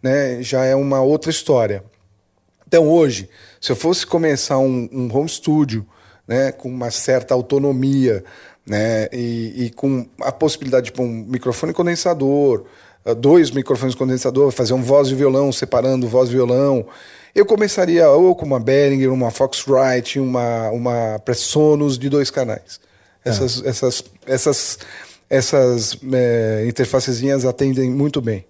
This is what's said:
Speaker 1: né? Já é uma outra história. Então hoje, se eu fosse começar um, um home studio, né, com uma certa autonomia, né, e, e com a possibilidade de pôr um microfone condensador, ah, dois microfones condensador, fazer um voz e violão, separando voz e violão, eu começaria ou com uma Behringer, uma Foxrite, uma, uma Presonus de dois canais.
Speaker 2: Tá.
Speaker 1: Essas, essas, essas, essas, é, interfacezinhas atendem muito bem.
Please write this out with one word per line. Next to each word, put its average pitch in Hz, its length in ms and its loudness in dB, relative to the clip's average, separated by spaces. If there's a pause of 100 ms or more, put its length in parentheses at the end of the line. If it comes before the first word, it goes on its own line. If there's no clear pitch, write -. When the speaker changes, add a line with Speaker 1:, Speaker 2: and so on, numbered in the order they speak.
Speaker 1:
né? 131 400 -2
Já 131 240 -2
é 135 120 2
uma 139 240 0
outra 147 280 2
história. 113 540 0 (840)
Então 165 200 4
hoje, 139 400 2 (320)
se - 120 -4
eu - 20 2
fosse 165 320 -2
começar 151 520 0
um, 131 340 0
um 123 200 -4
home 143 160 0
studio, 143 560 -2 (400)
né, 131 280 -2
com - 160 -14
uma 123 220 -8
certa 127 440 0
autonomia, 131 880 0 (420)
né, 110 460 -2
e, 120 540 -6
e 117 60 -6
com 131 360 -4 (140)
a 127 100 -4
possibilidade 131 540 -2
de - 80 -12
pôr 127 100 -6
um 113 240 -6
microfone 127 460 -4
condensador, 147 920 0 (380)
ah, 117 100 0
dois 139 360 6
microfones 127 460 -2
condensador, 131 560 0
fazer 123 220 0
um 131 80 -2
voz 135 260 4
e 131 60 -2
violão, 135 360 2
separando 127 560 0
voz 123 220 2
e 120 60 -4
violão, 131 520 0 (480)
eu 208 120 6
começaria 180 640 2
ou 180 260 6
com - 80 -8
uma 135 160 -2
Behringer, 135 520 2
uma 123 200 0
Foxrite, 131 880 0
uma, 120 500 -2
uma 117 540 -4
Presonus 147 720 2
de 131 100 -6
dois 139 220 0
canais. - 480 -6 (460)
Speaker 2:
Tá. 127 60 -4
Speaker 1:
Essas, 117 340 -2
essas, 127 400 -4 (220)
essas, - 520 -2 (500)
essas, 127 680 0 (140)
é, 117 560 0
interfacezinhas 127 760 -2
atendem 131 460 0
muito 143 300 -2
bem. 110 300 -6